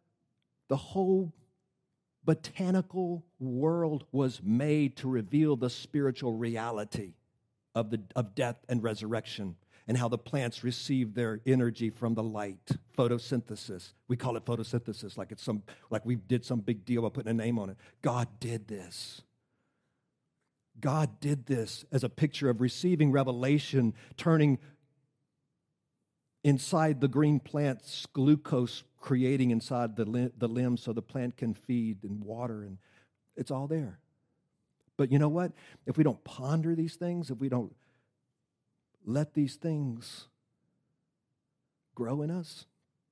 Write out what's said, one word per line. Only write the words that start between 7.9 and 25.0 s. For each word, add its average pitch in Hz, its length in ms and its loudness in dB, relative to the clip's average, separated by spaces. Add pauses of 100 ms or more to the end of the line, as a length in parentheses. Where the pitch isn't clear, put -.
the, 113 100 0 (140)
of 113 220 -2
death 120 320 -2
and 120 120 2
resurrection, 107 760 -4 (320)
and 120 80 2
how 123 100 2
the 117 120 0
plants 127 440 -4
receive 123 520 -2
their 110 320 -2
energy 120 440 2
from 117 240 -2
the 110 80 -2
light, 104 540 -4 (200)
photosynthesis. 117 1000 -2 (120)
We 120 100 0
call 117 200 -2
it 110 80 -8
photosynthesis, 113 720 -4
like 95 160 -10
it's 98 100 -16
some, 107 220 -4 (260)
like 110 140 -4
we 120 100 0
did 117 300 -2
some 120 160 -2
big 101 240 -4
deal 120 180 0
by 110 60 2
putting 110 220 -6
a 117 40 2
name 113 240 0
on 98 120 -6
it. - 80 -16 (240)
God 120 360 -2
did 113 300 -6
this. 92 540 -14 (1600)
God 143 400 0
did 143 280 -2
this 117 440 -4
as 131 140 2
a 117 40 0
picture 143 400 0
of 117 120 2
receiving 151 500 4
revelation, 131 840 2 (220)
turning 151 440 4 (1800)